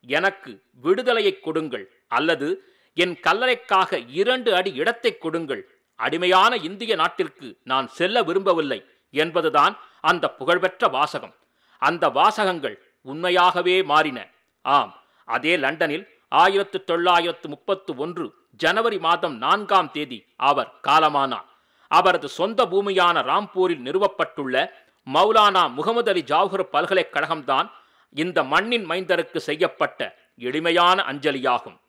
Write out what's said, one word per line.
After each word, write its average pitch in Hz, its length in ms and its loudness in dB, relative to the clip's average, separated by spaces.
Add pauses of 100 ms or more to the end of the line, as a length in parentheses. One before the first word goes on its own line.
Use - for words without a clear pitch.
"எனக்கு 143 600 -4 (120)
விடுதலையை 202 640 0
கொடுங்கள் 151 680 -8
அல்லது 151 560 -2 (300)
என் 175 340 -2
கல்லறைக்காக 196 800 0
இரண்டு 214 480 0
அடி 185 180 0
இடத்தை 208 440 -2
கொடுங்கள். 156 640 -8 (160)
அடிமையான 180 600 2
இந்திய 202 400 -6
நாட்டிற்கு 160 680 -6
நான் 131 240 -2
செல்ல 202 360 0
விரும்பவில்லை" 165 600 -2 (260)
என்பதுதான் 160 640 0 (240)
அந்த 160 280 0
புகழ்பெற்ற 180 580 -2
வாசகம். 135 480 -2 (420)
அந்த 160 320 0
வாசகங்கள் 165 920 -2
உண்மையாகவே 180 840 2
மாறின. 147 460 0 (320)
ஆம், 131 400 0 (240)
அதே 151 320 0
லண்டனில் 151 500 -2 (220)
ஆயிரத்து 196 540 2
தொள்ளாயிரத்து 170 680 0
முப்பத்து 175 460 -6
ஒன்று 160 380 -8 (180)
ஜனவரி 202 480 0
மாதம் 165 380 0
நான்காம் 180 540 0
தேதி 127 340 -10 (100)
அவர் 135 520 0
காலமானார். 143 580 2 (420)
அவரது 170 420 2
சொந்த 214 360 0
பூமியான 185 580 2
ராம்பூரில் 175 560 -2
நிறுவப்பட்டுள்ள 147 880 -2 (440)
மௌலானா 190 600 4
முகமது 214 380 -2
அலி 180 120 0
ஜாஹர் 180 480 0
பல்கலைக்கழகம்தான் 156 1000 -2 (380)
இந்த 160 340 -2
மண்ணின் 185 460 0
மைந்தருக்கு 170 480 -2
செய்யப்பட்ட 151 800 -4 (180)
எளிமையான 170 720 2
அஞ்சலியாகும். 131 800 -4